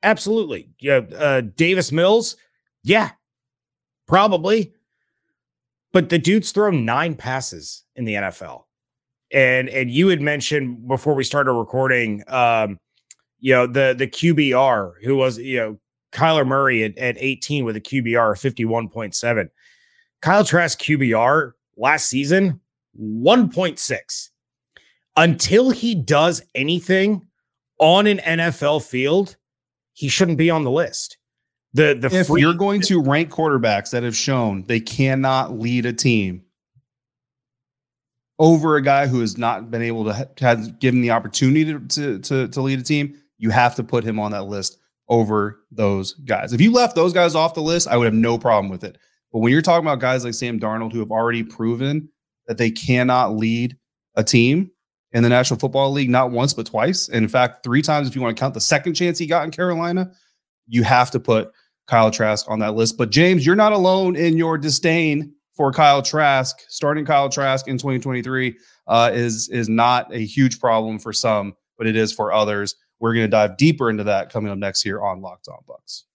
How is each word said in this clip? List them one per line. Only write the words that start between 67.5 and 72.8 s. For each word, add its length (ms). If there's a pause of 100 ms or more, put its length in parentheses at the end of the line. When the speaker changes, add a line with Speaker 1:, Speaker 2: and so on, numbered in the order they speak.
Speaker 2:
in 100
twenty 220
twenty-three, 580 (300)
uh, 260
is, 360
is 180
not 440
a 60
huge 400
problem 400
for 140
some, 420 (240)
but 80
it 80
is 180
for 200
others. 420 (240)